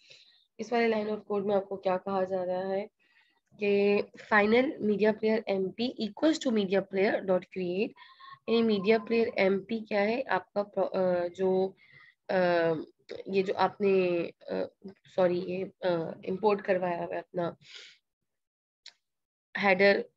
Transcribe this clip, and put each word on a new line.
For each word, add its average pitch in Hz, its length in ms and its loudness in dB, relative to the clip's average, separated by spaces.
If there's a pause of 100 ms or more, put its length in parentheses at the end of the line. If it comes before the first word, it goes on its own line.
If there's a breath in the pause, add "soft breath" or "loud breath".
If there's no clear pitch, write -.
(600 soft breath)
इस 220 140 -6
वाले 233 160 2
line 214 200 -2
of 214 120 -6 (100)
code 202 140 -2
में 202 100 2
आपको 196 220 -2
क्या 185 200 -2
कहा 190 260 -2
जा 185 200 -4
रहा 185 300 -4
है 202 160 -4 (720)
कि 202 400 4 (300)
final 214 300 6
media 214 500 0
player 220 360 -2
M 190 160 0
P 226 240 -6 (120)
equals 285 340 0
to - 120 -6
media 196 320 2
player 190 340 0
dot 190 280 0
create। 185 480 -4 (600 loud breath)
यानी 233 120 2
media 214 360 2
player 226 400 0
एमपी 196 420 0
क्या 214 220 -2
है 220 200 0
आपका - 420 -4
प्रो-, 202 300 -4
अ, 180 340 0
जो, 185 500 -2 (520 soft breath)
अ, 202 60 0 (920)
ये 190 160 0
जो 190 100 -2
आपने, 185 640 2 (340)
अ, 185 180 -4 (180)
सॉरी, 180 520 -2
ये, 185 240 -6
अ, 170 640 -6
import 202 360 0
करवाया 180 360 -2
हुआ 170 180 -6
है 170 60 -6
अपना 170 340 -6 (2000 loud breath)
header, 196 480 4 (120)